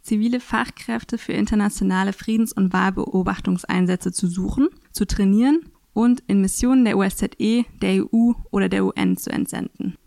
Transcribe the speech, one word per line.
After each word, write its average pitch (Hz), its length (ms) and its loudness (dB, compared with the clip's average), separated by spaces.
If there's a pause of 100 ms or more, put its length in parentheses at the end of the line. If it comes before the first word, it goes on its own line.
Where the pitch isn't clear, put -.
zivile 233 380 -2
Fachkräfte 233 800 -6
für - 140 -8
internationale 202 800 0
Friedens- 220 400 -2
und 190 200 0
Wahlbeobachtungseinsätze 185 1400 0
zu - 160 -2
suchen, 185 400 0 (240)
zu 214 120 -2
trainieren 226 600 2 (300)
und 247 340 2
in 196 140 4
Missionen 247 420 2
der 208 120 2
O 196 60 2
S 190 140 0
Z - 240 -6
E, 233 240 2 (160)
der 190 140 0
E 190 80 2
U 233 320 2 (180)
oder 196 160 0
der 190 160 0
U 190 100 0
N 185 220 0
zu - 160 -8
entsenden. - 640 -6 (100)